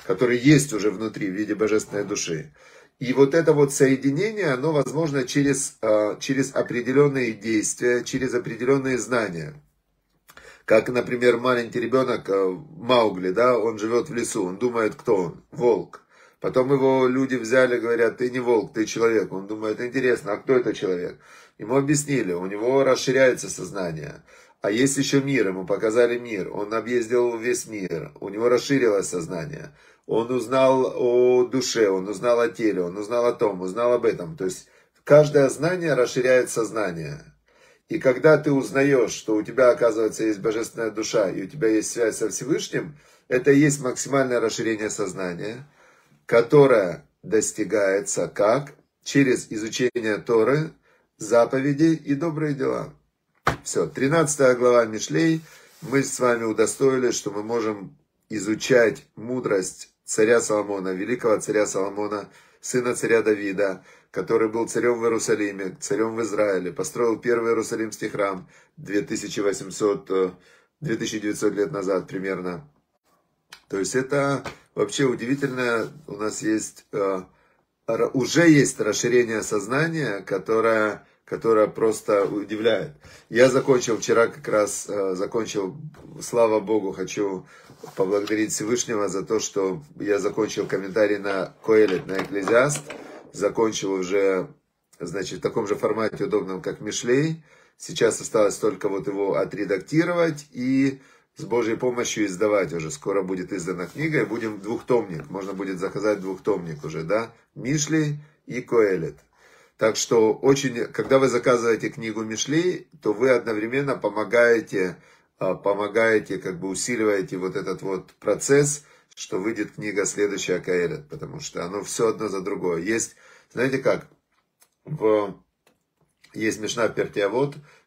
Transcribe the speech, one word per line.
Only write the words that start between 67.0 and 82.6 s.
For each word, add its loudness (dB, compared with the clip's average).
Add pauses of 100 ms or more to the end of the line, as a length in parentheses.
первый 0
Иерусалимский -4
храм -4 (300)
две -2
тысячи -6
восемьсот, -2
э, 2 (500)
две -4
тысячи -6
девятьсот -2
лет -2
назад -2
примерно. -8 (1000)
То -4
есть -4
это 0 (320)
вообще 0
удивительное, -2 (180)
у -12
нас -6
есть, -4
э, -2 (640)
ра-, 0
уже 4
есть 6
расширение 2
сознания, -2
которое, 0 (200)
которое 4
просто 0
удивляет. -2 (360)